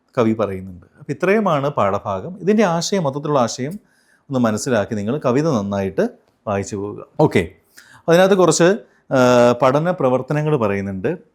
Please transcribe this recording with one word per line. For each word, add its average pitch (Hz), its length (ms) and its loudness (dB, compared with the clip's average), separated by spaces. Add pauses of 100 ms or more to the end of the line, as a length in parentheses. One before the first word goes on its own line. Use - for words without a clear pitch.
(180)
കവി 110 160 2
പറയുന്നുണ്ട്. 95 520 -6 (120)
അപ്പം 151 140 -12
ഇത്രയുമാണ് 175 580 0
പാഠഭാഗം. 101 720 -4
ഇതിൻ്റെ 208 240 2
ആശയം, 170 380 -2
മൊത്തത്തിലുള്ള 147 360 -2
ആശയം 127 400 -2 (360)
ഒന്ന് 131 260 -6
മനസ്സിലാക്കി 110 540 0
നിങ്ങൾ 107 240 -4
കവിത 139 260 0
നന്നായിട്ട് 101 840 -4 (220)
വായിച്ചു 101 280 -4
പോവുക. 104 280 -10 (160)
ഓക്കെ, 110 280 2 (600)
അതിനകത്ത് 185 260 4
കുറച്ച്, 175 420 4 (360)
ആ, 139 40 0 (460)
പഠന 147 280 2
പ്രവർത്തനങ്ങൾ 151 640 0
പറയുന്നുണ്ട്. 98 640 -4 (160)